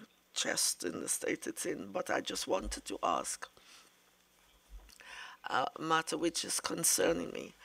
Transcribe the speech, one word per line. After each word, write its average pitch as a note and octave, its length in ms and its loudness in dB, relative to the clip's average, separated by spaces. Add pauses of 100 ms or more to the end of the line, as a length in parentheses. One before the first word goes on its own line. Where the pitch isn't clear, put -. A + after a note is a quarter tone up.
(320)
chest - 520 2
in E2 160 -2
the - 80 -4
state - 380 0
it's - 200 -4
in, F#2+ 260 -4
but - 160 -2
I - 140 2
just - 240 -4
wanted - 400 -2
to - 160 -4
ask - 440 0 (2000)
a - 160 2 (120)
matter D#3+ 380 2
which E3+ 300 0
is - 140 0
concerning - 720 4
me - 220 -8 (100)